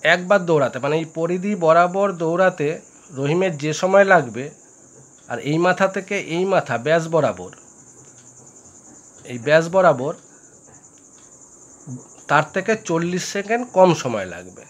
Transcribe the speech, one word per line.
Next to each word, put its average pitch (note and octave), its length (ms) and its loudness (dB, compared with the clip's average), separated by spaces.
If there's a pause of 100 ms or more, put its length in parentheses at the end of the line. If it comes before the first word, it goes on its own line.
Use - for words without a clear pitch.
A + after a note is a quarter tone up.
একবার F3+ 360 2 (100)
দৌড়াতে, C#3+ 340 2
মানে D3 180 0
এই E3 60 -8 (100)
পরিধি F3+ 340 -4 (140)
বরাবর F3 420 4 (140)
দৌড়াতে E3+ 480 0 (500)
রহিমের E3+ 340 0 (100)
যে D#3 80 -2 (100)
সময় G3 320 6
লাগবে, B2+ 320 0 (840)
আর A#2+ 60 -6 (140)
এই D#3 140 0
মাথা F#3 300 2
থেকে G3 200 -6 (200)
এই F3 80 0 (100)
মাথা C#3 220 0 (100)
ব্যাস D#3+ 180 2 (100)
বরাবর, G#2 380 -2 (1800)
এই B2 60 -10 (100)
ব্যাস D#3+ 180 4 (100)
বরাবর D#3+ 380 2 (2250)
তার D3 160 2 (100)
থেকে F#3+ 160 -4 (180)
চল্লিশ F3 340 -2 (120)
সেকেন্ড G#3 280 -4 (140)
কম F#3 120 8 (140)
সময় G#2+ 300 -6
লাগবে। F#2 360 -18